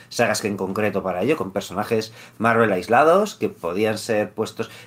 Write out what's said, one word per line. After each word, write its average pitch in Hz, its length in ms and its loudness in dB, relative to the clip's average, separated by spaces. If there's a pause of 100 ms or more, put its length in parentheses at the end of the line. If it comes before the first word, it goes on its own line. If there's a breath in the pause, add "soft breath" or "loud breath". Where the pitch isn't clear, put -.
sagas 107 320 0
que 110 80 -2
en 98 80 -2
concreto 98 460 -2
para 90 200 -2
ello, 143 140 2
con 95 160 -6
personajes 104 640 -4 (240 loud breath)
Marvel 113 340 4
aislados 143 640 4
que - 160 -4
podían 104 480 -2
ser 104 320 -2
puestos - 400 -6 (160 loud breath)